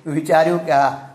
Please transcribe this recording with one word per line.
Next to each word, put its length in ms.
વિચાર્યું 600
કે 60
આ 180